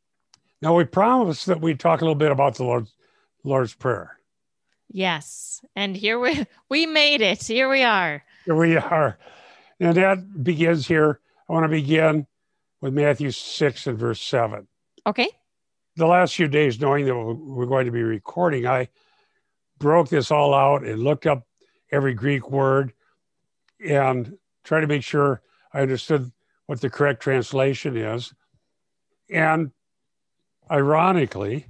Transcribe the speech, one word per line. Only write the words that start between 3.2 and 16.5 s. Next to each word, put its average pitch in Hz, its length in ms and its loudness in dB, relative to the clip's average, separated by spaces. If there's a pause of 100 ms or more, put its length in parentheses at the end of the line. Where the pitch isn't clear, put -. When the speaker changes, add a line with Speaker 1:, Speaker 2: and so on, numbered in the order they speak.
Speaker 1:
Lord's 135 300 -2
Prayer. 101 440 -6 (720)
Speaker 2:
Yes. 180 720 -6 (160)
And 196 200 -6
here 214 220 -2
we, 247 280 -2 (100)
<laughs> - 120 -20
we 320 180 0
made 294 340 2
it. 196 240 0
Here 254 240 0
we 269 140 2
are. 180 420 0 (220)
Speaker 1:
Here 165 100 0
we 165 200 4
are. 151 420 0 (600)
And 170 180 2
that 190 460 0
begins 165 460 0
here. 151 320 2 (280)
I 165 40 -6
wanna 165 160 0
begin 156 580 2 (540)
with 139 140 -4
Matthew 147 360 0
six - 560 -4
and 117 120 -4
verse 117 220 -4
seven. 107 460 -4 (400)
Speaker 2:
Okay. 294 220 -2 (680)
Speaker 1:
The 160 100 2
last 180 280 4
few 160 140 0
days, 139 320 2